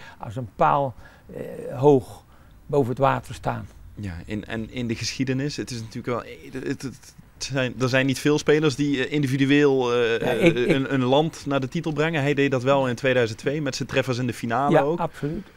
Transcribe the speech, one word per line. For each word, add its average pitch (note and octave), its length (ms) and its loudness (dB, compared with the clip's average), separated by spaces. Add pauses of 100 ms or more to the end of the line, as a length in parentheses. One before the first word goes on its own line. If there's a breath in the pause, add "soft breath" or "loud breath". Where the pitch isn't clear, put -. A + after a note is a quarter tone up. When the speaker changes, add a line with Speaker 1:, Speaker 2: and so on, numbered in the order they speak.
(180 loud breath)
Speaker 1:
als G#2+ 180 -10
een B2 200 -8
paal, D3 380 2 (400 loud breath)
eh, - 440 -12
hoog C3+ 460 4 (420 soft breath)
boven C#3+ 220 2
het B2+ 100 -4
water C3 360 2
staan. A2+ 320 -6 (280)
Speaker 2:
Ja, G2 200 -8 (100)
in, G#2 200 -6
en A2 260 -8
in B2 160 -6
de A#2 80 -2
geschiedenis, C3 640 -4
het G#2+ 140 -8
is A#2+ 100 -10
natuurlijk A2+ 260 -12
wel, A#2+ 300 -6 (160)
het, C3 300 -6
het, - 0 -
het - 320 -14 (240)
zijn, C3 420 -4
er B2+ 80 2
zijn C3 180 2
niet C3 120 0
veel D3 200 2
spelers D3+ 380 2
die, C#3+ 300 0
eh, - 60 -8
individueel, C#3 840 4
eh, A#2 260 2
Speaker 1:
Ja, - 100 0
ik, B2 240 4
Speaker 2:
eh, B2 80 2
Speaker 1:
ik A#2 60 2
Speaker 2:
een, C3+ 260 0
een C3 100 2
land D3 420 2
naar C#3 140 0
de C3 80 -4
titel E3 240 -4
brengen. D3+ 300 0
Hij C#3+ 120 2
deed C#3 160 2
dat C3 120 0
wel C3+ 260 2
in B2 60 -2
tweeduizend B2 440 0
twee D3 240 -4
met C3+ 140 -4
zijn B2+ 120 -6
treffers B2+ 300 0
in B2+ 80 -2
de A#2+ 60 -2
finale A#2+ 400 0
Speaker 1:
Ja, D#3 80 6
Speaker 2:
ook. D#3 200 0
Speaker 1:
absoluut. E3 460 -6 (100)